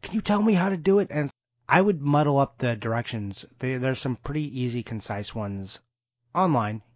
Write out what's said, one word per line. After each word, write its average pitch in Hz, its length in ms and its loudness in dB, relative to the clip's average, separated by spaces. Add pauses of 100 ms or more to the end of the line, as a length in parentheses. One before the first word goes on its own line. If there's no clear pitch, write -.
"Can - 140 -14
you 220 60 0
tell 208 220 2
me 220 100 4
how 180 140 4
to 196 80 0
do 190 240 4
it?" 190 120 0
And 147 180 -2 (400)
I 165 100 6
would 190 220 2
muddle 143 380 4
up - 180 0
the 120 180 0
directions. 110 720 -4 (140)
They, 127 180 -2
there's 127 240 -2
some 127 160 -2
pretty 147 440 -6
easy, 120 220 -2
concise 104 500 -8
ones 98 460 -8 (560)
online. 120 460 0 (140)